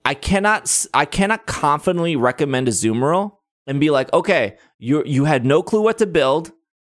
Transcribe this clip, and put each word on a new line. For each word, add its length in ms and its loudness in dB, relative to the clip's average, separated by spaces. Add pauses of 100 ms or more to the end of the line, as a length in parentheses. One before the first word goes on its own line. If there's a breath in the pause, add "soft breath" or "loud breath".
I 100 -2
cannot 480 0
s-, 300 -4
I 120 2
cannot 420 -2
confidently 720 -2
recommend 500 0
Azumarill 720 0 (300)
and 120 -4
be 120 2
like, 220 0
"Okay, 440 0 (240 soft breath)
you, 260 0
you 180 0
had 220 0
no 160 4
clue 200 0
what 160 0
to 80 0
build. 440 0 (320)